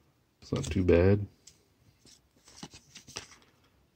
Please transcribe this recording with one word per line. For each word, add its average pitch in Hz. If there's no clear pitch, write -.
It's -
not -
too 95
bad. 92